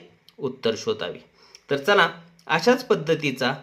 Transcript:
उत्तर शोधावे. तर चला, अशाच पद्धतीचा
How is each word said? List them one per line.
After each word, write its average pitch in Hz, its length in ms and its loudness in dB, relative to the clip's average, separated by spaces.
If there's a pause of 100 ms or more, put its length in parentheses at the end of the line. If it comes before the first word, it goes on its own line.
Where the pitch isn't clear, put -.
(380)
उत्तर 123 400 -2
शोधावे. 87 400 -6 (520)
तर 143 60 0
चला, 180 320 4 (380)
अशाच 233 400 2
पद्धतीचा 147 760 0